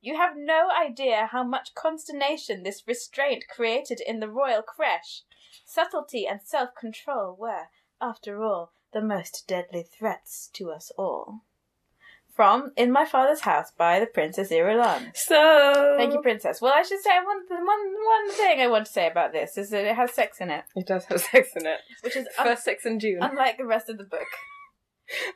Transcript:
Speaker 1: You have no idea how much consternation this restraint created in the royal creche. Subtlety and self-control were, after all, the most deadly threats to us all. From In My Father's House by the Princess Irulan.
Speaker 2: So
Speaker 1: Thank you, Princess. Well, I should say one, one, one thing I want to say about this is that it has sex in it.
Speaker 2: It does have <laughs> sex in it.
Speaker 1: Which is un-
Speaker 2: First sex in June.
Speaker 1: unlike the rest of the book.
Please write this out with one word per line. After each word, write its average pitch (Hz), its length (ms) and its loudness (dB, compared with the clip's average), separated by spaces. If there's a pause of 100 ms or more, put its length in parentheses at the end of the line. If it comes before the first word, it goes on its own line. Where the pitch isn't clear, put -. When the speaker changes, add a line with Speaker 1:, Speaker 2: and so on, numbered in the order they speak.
Speaker 1:
You 262 160 -8
have 330 200 0
no 320 340 2
idea 254 600 0
how 254 140 -4
much 262 300 -8
consternation 294 880 -6
this 196 240 -10
restraint 247 640 -4
created 233 560 -4
in 226 160 -6
the 214 80 -6
royal 233 340 0
creche. - 600 -4 (420)
Subtlety 302 640 -4
and 202 160 -6
self-control 240 960 -6
were, 196 300 -8 (340)
after 214 400 -8
all, 185 300 -4 (200)
the 214 80 -4
most 208 460 -6
deadly 180 360 -6
threats - 720 -10
to 180 160 -10
us 156 280 -16
all. 190 420 -6 (960)
From 233 400 4
In 247 160 4
My 285 140 6
Father's 285 360 2
House 156 280 0
by 175 300 4
the 226 60 0
Princess 190 440 -2
Irulan. 196 680 2
Speaker 2:
So 285 800 6
Speaker 1:
Thank 285 160 2
you, 294 80 0
Princess. 226 400 0
Well, 262 160 4
I 330 60 6
should 392 180 -4
say 415 120 2 (120)
one, 392 240 -6
one, 349 160 -6
one 415 680 0
thing 370 280 2
I 247 60 4
want 214 200 2
to - 60 -18
say 170 160 0
about 165 240 0
this - 240 -4
is 202 140 -8
that 202 140 -2
it 214 100 0
has 247 180 0
sex - 280 -2
in 180 100 -6
it. 151 140 -6 (100)
Speaker 2:
It 185 120 -6
does 185 200 -2
have 175 140 0
<laughs> - 0 -
sex - 360 4
in 160 80 -8
it. 156 140 -2 (240)
Speaker 1:
Which 254 140 -6
is 254 100 -6 (120)
un- 262 80 2
Speaker 2:
First 233 180 0
sex - 200 -4
in 226 140 -2
June. 208 240 -2
Speaker 1:
unlike 262 340 0
the 262 80 -8
rest 220 240 -2
of 220 100 -10
the 202 60 -16
book. - 220 -8 (1080)